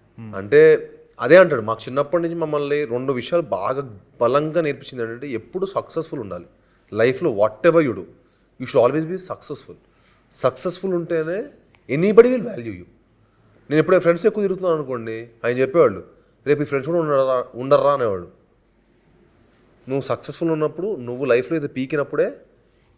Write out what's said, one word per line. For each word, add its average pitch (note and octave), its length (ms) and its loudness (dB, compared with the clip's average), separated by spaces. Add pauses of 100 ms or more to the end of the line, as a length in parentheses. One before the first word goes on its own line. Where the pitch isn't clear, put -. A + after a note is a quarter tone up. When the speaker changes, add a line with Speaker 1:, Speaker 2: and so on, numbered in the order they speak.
(200)
Speaker 1:
Hmm. A2 160 -16
Speaker 2:
అంటే G#2 260 4 (600)
అదే C3+ 160 8
అంటాడు, D#3 240 6
మాకు G#2+ 260 -4
చిన్నప్పటి C#3+ 360 -2
నుంచి E3+ 120 -4
మమ్మల్ని D3 500 -2
రెండు B2+ 280 -4
విషయాలు D3 320 -2
బాగా G#2+ 540 -6 (220)
బలంగా D3 400 2
నేర్పించింది C3 420 -6
ఏంటంటే, A#2+ 240 -10
ఎప్పుడు C#3+ 380 -6
సక్సెస్‌ఫుల్ D#3 540 -6
ఉండాలి. F2+ 260 -12 (480)
లైఫ్లో B2+ 380 2
whatever E3 560 4
you A2 120 -2
do, E2+ 60 -12 (540)
you B2+ 100 -10
should A#2+ 160 4
always D#3 260 0
be F#3 80 -8 (120)
successful. - 460 -14 (540)
సక్సెస్‌ఫుల్ F3+ 640 -4
ఉంటేనే E3+ 460 -4 (560)
anybody G3+ 380 6
will A#3+ 180 -4
value A2+ 280 -10
you. F2 80 -20 (840)
నేను D3 100 4
ఎప్పుడైనా F3 220 4
ఫ్రెండ్స్ E3+ 240 0
ఎక్కువ G#3+ 180 0
తిరుగుతున్నాను F3+ 340 -2
అనుకోండి, A#2 520 -8 (160)
ఆయన B2 120 0
చెప్పేవాళ్ళు, C3 460 2 (420)
"రేపు C#3+ 160 2
ఈ D3 40 -2
ఫ్రెండ్స్ C#3 240 -4
కూడా E3+ 120 0
ఉండరా, C3+ 440 0 (100)
ఉండర్రా" C3+ 380 2
అనేవాళ్ళు. G2 460 -4 (1500)
నువ్వు C3+ 120 -2
సక్సెస్‌ఫుల్ D3 500 -6
ఉన్నప్పుడు, D#3+ 440 -4
నువ్వు B2 300 -8
లైఫ్లో B2+ 320 2
అయితే C#3+ 100 -6
పీకినప్పుడే C#3+ 600 -2 (720)